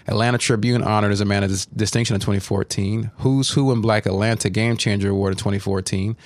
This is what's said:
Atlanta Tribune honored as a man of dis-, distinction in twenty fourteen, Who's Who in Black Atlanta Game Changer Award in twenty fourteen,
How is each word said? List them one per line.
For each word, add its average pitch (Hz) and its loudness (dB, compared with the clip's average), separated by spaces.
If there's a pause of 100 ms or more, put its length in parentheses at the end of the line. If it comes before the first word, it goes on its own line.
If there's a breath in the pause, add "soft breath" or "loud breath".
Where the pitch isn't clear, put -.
Atlanta 117 0
Tribune 120 2
honored 104 2
as 101 0
a 104 0
man 101 2
of 98 0
dis-, 95 -4
distinction 113 0
in 92 -2
twenty 101 0
fourteen, 104 -2
Who's 131 2
Who 135 2
in 117 0
Black 107 2
Atlanta 104 0
Game 113 0
Changer 98 0
Award 98 0
in 92 -4
twenty 98 -2
fourteen, 98 -2 (100)